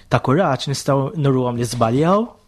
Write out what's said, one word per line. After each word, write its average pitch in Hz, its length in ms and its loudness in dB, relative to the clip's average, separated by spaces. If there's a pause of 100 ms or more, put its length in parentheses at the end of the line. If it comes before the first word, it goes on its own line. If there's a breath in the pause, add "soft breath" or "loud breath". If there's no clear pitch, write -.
ta' 123 120 2
kuraġġ 156 480 0
nistgħu 139 480 -2
nurruhom 127 400 0
li 117 80 -2
żbaljaw 135 600 0 (200)